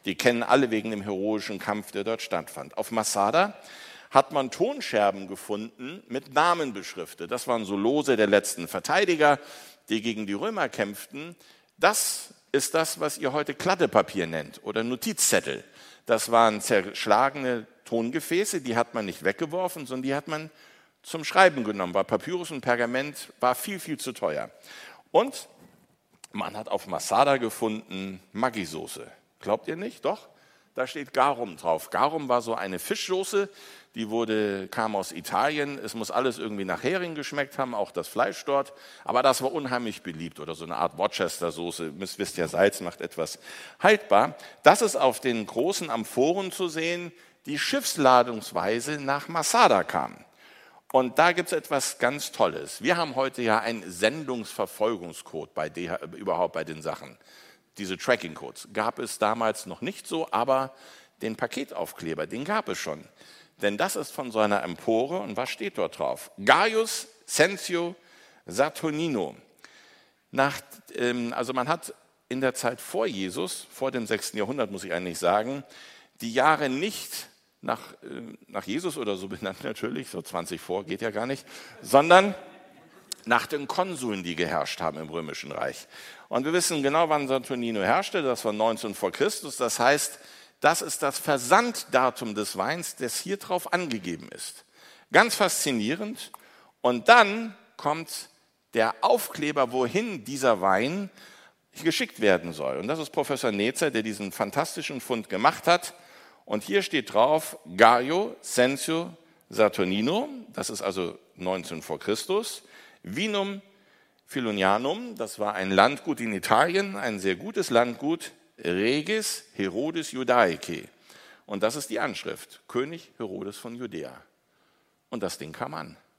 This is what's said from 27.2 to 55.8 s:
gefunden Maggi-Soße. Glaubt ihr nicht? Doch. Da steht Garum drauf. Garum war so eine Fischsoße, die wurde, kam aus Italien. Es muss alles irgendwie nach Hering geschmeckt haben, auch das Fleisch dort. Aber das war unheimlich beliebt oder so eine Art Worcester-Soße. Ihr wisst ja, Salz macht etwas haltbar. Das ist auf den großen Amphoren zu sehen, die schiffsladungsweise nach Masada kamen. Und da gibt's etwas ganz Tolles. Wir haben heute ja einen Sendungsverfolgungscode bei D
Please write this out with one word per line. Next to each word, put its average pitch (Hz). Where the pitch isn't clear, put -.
gefunden 107
Maggi-Soße. 98
Glaubt 107
ihr 160
nicht? 202
Doch. -
Da 127
steht 143
Garum 120
drauf. 82
Garum 143
war 123
so 113
eine 92
Fischsoße, 196
die 113
wurde, 107
kam 110
aus 98
Italien. 139
Es 107
muss 113
alles 127
irgendwie 104
nach 90
Hering 170
geschmeckt 143
haben, 127
auch 101
das 87
Fleisch -
dort. 139
Aber 123
das 131
war 131
unheimlich 123
beliebt 82
oder 78
so 80
eine 82
Art 82
Worcester-Soße. 85
Ihr 85
wisst 98
ja, 85
Salz 87
macht 87
etwas -
haltbar. 202
Das 156
ist 220
auf 131
den 117
großen 151
Amphoren 151
zu 185
sehen, 170
die 143
schiffsladungsweise 123
nach 139
Masada 160
kamen. 58
Und 127
da 170
gibt's 170
etwas 156
ganz 135
Tolles. -
Wir 170
haben 151
heute 131
ja 110
einen 107
Sendungsverfolgungscode 107
bei 78
D 85